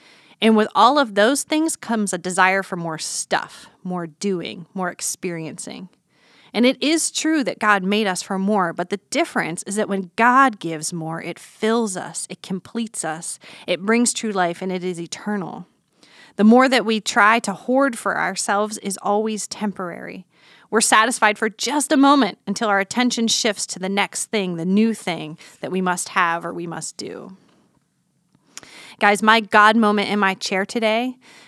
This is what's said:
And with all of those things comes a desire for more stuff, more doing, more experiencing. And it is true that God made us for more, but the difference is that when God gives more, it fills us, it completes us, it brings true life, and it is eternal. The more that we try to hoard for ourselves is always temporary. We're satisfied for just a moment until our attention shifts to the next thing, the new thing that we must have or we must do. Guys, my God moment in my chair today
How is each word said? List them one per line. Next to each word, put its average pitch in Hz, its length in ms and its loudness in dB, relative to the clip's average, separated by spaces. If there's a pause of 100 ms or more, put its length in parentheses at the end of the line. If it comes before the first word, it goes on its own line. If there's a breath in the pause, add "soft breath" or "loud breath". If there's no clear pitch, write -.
(400 soft breath)
And 220 160 6
with 214 200 4
all 240 200 6
of 226 200 0
those 233 260 4
things 311 320 -2
comes 214 380 -4
a 185 60 -6
desire 185 440 2
for 185 140 -8
more 165 220 -6
stuff, - 680 -6 (140)
more 180 240 -6
doing, 175 640 -6
more 185 160 -6
experiencing. 170 1000 -10 (680 soft breath)
And 226 100 2
it 262 160 2
is 311 300 0
true 311 320 0
that 185 160 -4
God 208 240 2
made 208 240 0
us 185 160 -2
for 190 160 -4
more, 190 340 0
but 180 180 -6
the 202 100 -4 (100)
difference 185 540 -2
is 196 100 -8
that 214 140 -2
when 190 260 -4
God 247 460 4
gives 160 320 -6
more, 160 280 -6
it - 160 -10
fills 220 600 -2
us, - 340 -10
it - 120 -14
completes 214 600 -8
us, 160 360 -10 (260 loud breath)
it 175 140 -2
brings 226 320 2
true 220 180 -4
life, 180 320 0
and 190 80 -4
it 180 140 -4
is 180 160 -6
eternal. 175 680 -8 (680 soft breath)
The 202 80 4
more 247 240 8
that 240 180 2
we 220 140 0
try 226 400 4
to 202 140 -4
hoard 262 440 0
for - 180 -4
ourselves 208 600 -2
is 190 240 -8
always 214 460 -2
temporary. 185 760 -10 (440 soft breath)
We're 214 100 2
satisfied 220 560 2
for 214 140 -2
just 277 420 -4
a 294 60 4
moment 277 480 4
until 208 220 -2
our 196 120 2
attention 240 480 -2
shifts - 380 -2
to - 120 -12
the 185 120 -6
next 196 360 -2
thing, 185 300 -2
the 165 80 -6
new 214 300 2
thing 160 440 -8 (220 loud breath)
that - 100 -8
we 185 120 -2
must 180 280 -2
have 170 360 0
or 175 80 -8
we 175 120 -8
must 160 300 -10
do. - 400 -14 (1600 loud breath)
Guys, 208 240 2
my 220 180 6
God 214 360 6
moment 208 320 2
in 202 100 -2
my 190 140 2
chair 190 320 -4
today 226 540 -2 (300 loud breath)